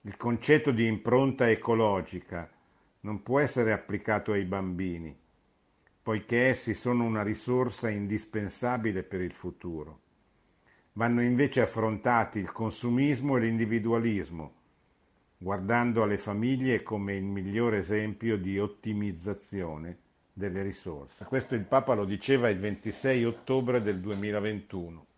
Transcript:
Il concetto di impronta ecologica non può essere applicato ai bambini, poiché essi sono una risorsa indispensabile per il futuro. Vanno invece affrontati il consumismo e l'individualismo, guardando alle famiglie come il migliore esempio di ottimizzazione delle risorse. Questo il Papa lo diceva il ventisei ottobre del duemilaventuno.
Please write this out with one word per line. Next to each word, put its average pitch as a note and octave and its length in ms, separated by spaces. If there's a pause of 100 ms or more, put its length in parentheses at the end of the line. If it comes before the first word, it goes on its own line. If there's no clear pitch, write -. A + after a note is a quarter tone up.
Il G#2 140
concetto C3+ 540
di A2+ 160
impronta B2 600
ecologica G2 1000 (520)
non G#2 200
può C3 180
essere B2 320
applicato G#2 600
ai G2 140
bambini, F2+ 720 (880)
poiché A#2 460
essi B2 260
sono B2 300
una A2 180
risorsa A#2 680
indispensabile G#2+ 1160
per F#2 180
il F2 100
futuro. D#2+ 680 (920)
Vanno A#2+ 280
invece B2+ 400
affrontati A2 760
il F2+ 120
consumismo B2+ 880
e A#2 40
l'individualismo, A2 1120 (840)
guardando A2 640
alle G2+ 160
famiglie A#2+ 640
come G2+ 340
il F#2+ 80
migliore G2+ 540
esempio G#2+ 600
di G2 180
ottimizzazione F#2+ 1400 (360)
delle F#2+ 300
risorse. F2+ 640
Questo C3 280
il G#2 120
Papa C3 280
lo G#2 120
diceva A#2 440
il F#2+ 80
ventisei A2 680
ottobre B2 600
del G2 160
duemilaventuno. G2 1040 (120)